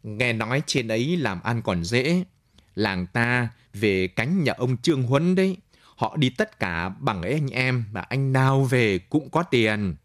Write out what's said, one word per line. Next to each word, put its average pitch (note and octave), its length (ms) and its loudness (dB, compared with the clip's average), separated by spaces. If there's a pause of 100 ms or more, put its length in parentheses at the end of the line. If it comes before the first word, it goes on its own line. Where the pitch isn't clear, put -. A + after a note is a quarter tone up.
Nghe A#2 300 -2
nói A2+ 340 -2
trên B2 220 -2
ấy B2 280 0
làm G2+ 260 -2
ăn A2+ 200 -2
còn F2 220 -2
dễ. C3+ 400 0 (500)
Làng F#2+ 320 -2
ta A#2+ 420 0 (240)
về G2 340 2
cánh D3 380 -2
nhà A#2 80 2
ông B2 240 -2
Trương C#3 260 0
Huấn D3 320 2
đấy. F#3+ 220 2 (400)
Họ - 200 -2
đi D#3 140 4
tất - 280 -4
cả F2 300 -4
bằng G2+ 340 -4
ấy G#2+ 100 -2
anh D3 160 -2
em, B2+ 440 0
mà F#2+ 80 -8
anh C3+ 320 -2
nào C3+ 320 4
về A#2+ 340 2
cũng - 320 -4
có E3 120 0
tiền. G#2+ 640 0